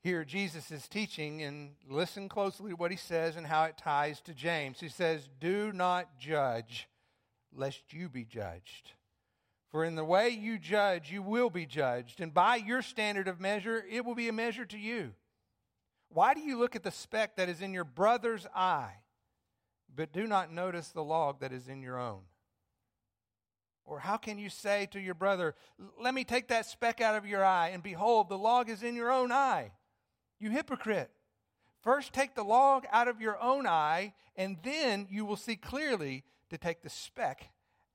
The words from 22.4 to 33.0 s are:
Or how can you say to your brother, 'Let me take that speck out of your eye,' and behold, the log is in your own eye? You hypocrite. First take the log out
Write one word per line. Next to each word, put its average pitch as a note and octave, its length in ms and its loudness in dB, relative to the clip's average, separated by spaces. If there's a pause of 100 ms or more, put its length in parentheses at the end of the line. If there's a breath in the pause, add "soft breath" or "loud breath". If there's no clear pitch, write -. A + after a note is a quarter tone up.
Or D3 80 -10
how F#3+ 200 -2
can G#3 200 -8
you G3+ 120 -10
say G3+ 360 0
to G3 140 -10
your F#3 140 -6
brother, F3+ 420 0 (420 soft breath)
'Let B3 160 0
me C4 80 -2
take B3 260 0
that A3+ 160 2
speck - 360 -2
out A3 160 4
of G3+ 100 -4
your G3+ 180 2
eye,' F3+ 260 6
and F3+ 120 -8
behold, G3+ 460 4
the F#3+ 100 -4
log A3+ 300 4
is A3 160 -8
in A#3+ 100 -2
your A#3 160 0
own B3+ 220 4
eye? A3 400 2 (680)
You G#3+ 120 -4
hypocrite. A3+ 640 -2 (680)
First C4+ 320 2
take C4+ 240 0
the A3 80 -2
log C4 460 8
out A#3+ 180 6